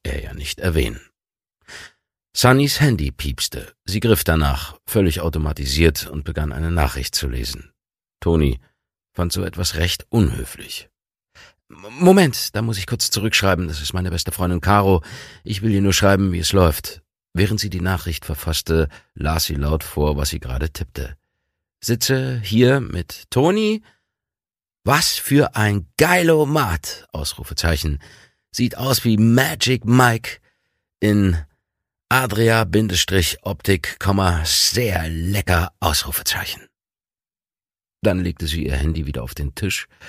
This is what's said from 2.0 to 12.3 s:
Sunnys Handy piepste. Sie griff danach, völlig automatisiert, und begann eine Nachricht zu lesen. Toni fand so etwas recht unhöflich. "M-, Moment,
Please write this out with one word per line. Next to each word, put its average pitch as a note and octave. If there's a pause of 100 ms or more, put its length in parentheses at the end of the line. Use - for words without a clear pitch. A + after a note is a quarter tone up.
Sunnys C3+
Handy G2
piepste. - (100)
Sie F#2+
griff A2+
danach, D2+
völlig F2
automatisiert, D2+
und D2
begann D2+
eine D#2+
Nachricht C#2+
zu C#2+
lesen. A#1 (480)
Toni D#2 (520)
fand F2
so F#2
etwas F2+
recht E2+
unhöflich. - (800)
"M-, G#2+
Moment, F3+